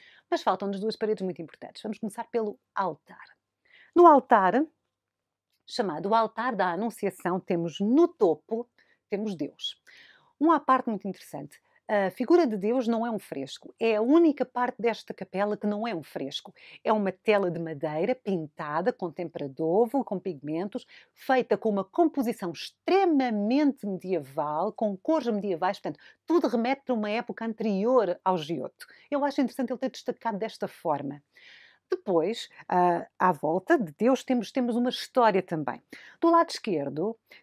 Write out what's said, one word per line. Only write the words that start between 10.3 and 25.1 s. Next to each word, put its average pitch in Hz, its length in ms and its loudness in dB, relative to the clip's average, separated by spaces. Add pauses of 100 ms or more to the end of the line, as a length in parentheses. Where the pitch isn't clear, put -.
Uma 311 200 4
parte 262 320 0
muito 202 160 -6
interessante. 147 520 -12 (300)
A 196 220 2
figura 330 360 2
de 214 100 -4
Deus 220 320 -2
não 233 180 -2
é 240 40 -4
um 214 80 -4
fresco, - 600 -12
é 226 180 2
a 214 60 0
única 294 420 6
parte - 360 -4
desta 214 340 -4
capela 202 420 -4
que 208 100 -6
não 208 200 -2
é - 80 -4
um 160 80 -6
fresco. - 500 -10 (300)
É 226 100 0
uma 202 200 0
tela 202 380 0
de 165 100 -6
madeira 160 540 -4
pintada 160 800 -4
com 175 180 -8
tempera 147 380 -8
de 135 140 -8
ovo, 226 420 2
com 190 140 -6
pigmentos, 165 640 -8 (300)
feita 247 420 0
com 220 140 -4
uma 196 140 0
composição 240 680 0
extremamente 269 1400 0
medieval, 160 840 -4
com 208 240 -2
cores 302 320 0